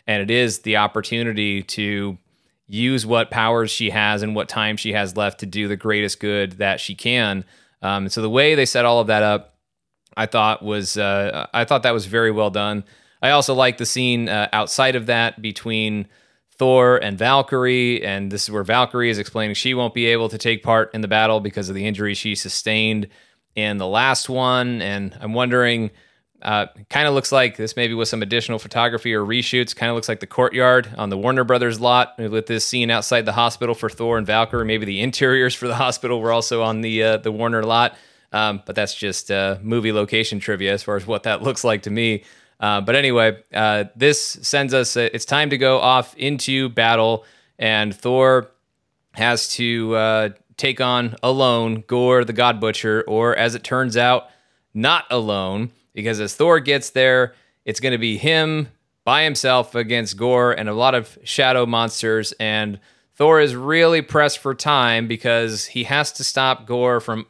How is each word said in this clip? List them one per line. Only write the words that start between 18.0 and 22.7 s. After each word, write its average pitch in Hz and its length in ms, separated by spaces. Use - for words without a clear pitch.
and 98 260
this 101 120
is - 80
where 104 120
Valkyrie 120 460
is 110 80
explaining 107 380
she 127 180
won't 120 200
be 120 140
able 117 220
to 110 80
take 113 240
part 110 320
in 110 80
the 107 60
battle 110 320
because 101 280
of 95 80
the 95 100
injury 104 280
she 104 220
sustained 110 720